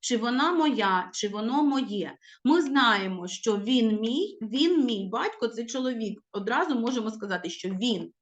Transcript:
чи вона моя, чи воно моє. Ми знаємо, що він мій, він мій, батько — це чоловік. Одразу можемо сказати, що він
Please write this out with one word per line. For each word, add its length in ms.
чи 160
вона 340
моя, 600
чи 140
воно 360
моє. 540
Ми 180
знаємо, 640
що 300
він 440
мій, 400
він 440
мій, 260
батько — 360
це 180
чоловік. 680
Одразу 480
можемо 320
сказати, 380
що 200
він 420